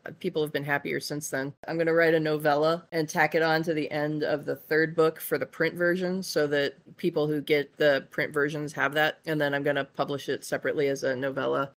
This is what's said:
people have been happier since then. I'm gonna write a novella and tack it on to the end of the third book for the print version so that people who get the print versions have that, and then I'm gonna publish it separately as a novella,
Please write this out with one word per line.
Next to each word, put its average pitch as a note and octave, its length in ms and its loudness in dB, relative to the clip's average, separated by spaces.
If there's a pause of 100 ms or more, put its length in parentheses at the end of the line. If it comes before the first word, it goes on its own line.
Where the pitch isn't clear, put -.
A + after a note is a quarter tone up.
(180)
people D#3+ 240 -4
have D3+ 100 -4
been C#3+ 120 -4
happier C#3+ 340 -2
since D3 320 -8
then. C#3+ 240 -6 (140)
I'm E3 100 -4
gonna E3 160 2
write E3 200 6
a D#3+ 60 4
novella D3+ 680 2
and E3 180 -2
tack D#3+ 280 2
it D#3+ 60 4
on D#3+ 200 2
to D#3+ 120 0
the D3+ 180 -2
end D3+ 320 -2
of D3 200 -2
the D3 120 -4
third D#3+ 400 0
book D#3+ 240 2
for - 180 -2
the C3 80 -4
print E3 300 -4
version F3+ 480 0
so D3+ 240 0
that C#3+ 480 -2
people D#3+ 320 0
who D3+ 120 -2
get C#3+ 360 0
the C#3+ 340 2
print D3+ 220 -4
versions D3 400 -2
have C#3 220 -2
that, D3+ 300 0
and D#3 160 0
then C#3+ 140 2
I'm C#3+ 80 0
gonna C#3 220 0
publish C#3 440 -6
it C#3 160 -4
separately C#3 440 -2
as C#3 160 -2
a C3+ 100 0
novella, C3+ 640 -2